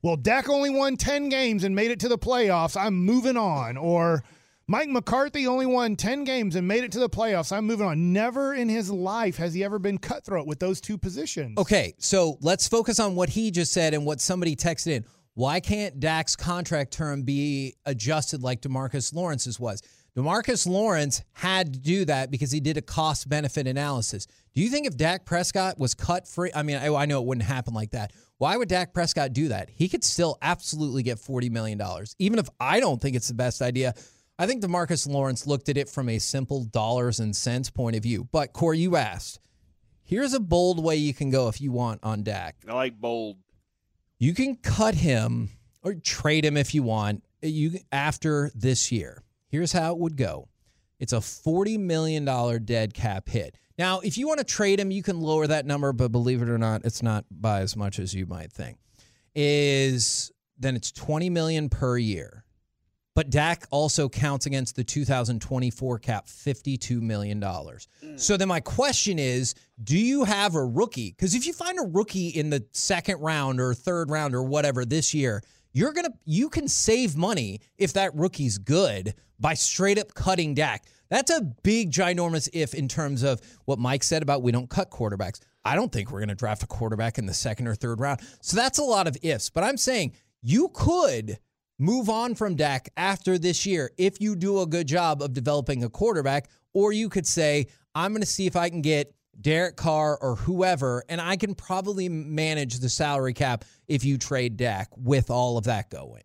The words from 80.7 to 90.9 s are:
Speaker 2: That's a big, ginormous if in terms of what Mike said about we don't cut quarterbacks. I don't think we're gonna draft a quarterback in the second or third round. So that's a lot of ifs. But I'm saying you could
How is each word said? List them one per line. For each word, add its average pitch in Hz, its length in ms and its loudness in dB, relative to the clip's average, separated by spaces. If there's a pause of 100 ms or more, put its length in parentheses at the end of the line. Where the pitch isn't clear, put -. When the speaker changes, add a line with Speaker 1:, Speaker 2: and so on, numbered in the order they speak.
Speaker 2:
That's 254 220 2
a 320 100 4 (220)
big, 208 280 4
ginormous 175 640 0
if 151 200 -2
in 135 140 -4
terms 143 360 -2
of 135 180 0 (240)
what 131 140 -2
Mike 127 240 0
said 156 200 0
about 139 200 2
we 123 100 4
don't 123 160 0
cut - 200 -2
quarterbacks. 101 520 -4 (240)
I 120 100 2
don't 208 160 0
think 110 200 -4
we're 98 100 -8
gonna 104 140 -4
draft 107 280 -2
a - 40 -8
quarterback 113 500 -2
in 110 80 -4
the 95 80 -4
second 117 340 -4
or 110 80 -2
third 117 240 -4
round. 139 200 -2 (220)
So - 160 -2
that's 254 200 2
a 294 60 2
lot 202 240 4
of 131 140 -2
ifs. 151 280 0
But 165 140 0
I'm 254 140 0
saying 202 360 0 (280)
you 214 320 4
could 143 640 2 (380)